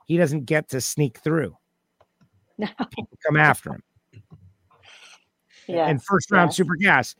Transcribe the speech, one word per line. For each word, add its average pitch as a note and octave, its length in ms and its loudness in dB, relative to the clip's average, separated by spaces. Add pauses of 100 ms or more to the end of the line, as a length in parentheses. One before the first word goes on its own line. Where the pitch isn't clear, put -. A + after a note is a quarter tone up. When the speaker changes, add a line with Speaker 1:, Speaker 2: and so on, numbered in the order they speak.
Speaker 1:
he E3 100 0
doesn't D3+ 300 0
get D3+ 240 -2
to C3 100 -4
sneak - 380 -2
through. D3+ 440 -4
Speaker 2:
<laughs> - 960 -20
No. G#3 80 -4 (240)
Speaker 1:
People - 360 -16
come D3+ 100 0
after D3+ 380 2
him. - 80 -16 (1900)
Speaker 2:
Yes, E3+ 200 0
Speaker 1:
And C#3+ 160 -2
first G3 260 -2
round F3 180 4
Speaker 2:
yes. - 80 -4
Speaker 1:
Super F3 200 0
Gas, D#3+ 440 2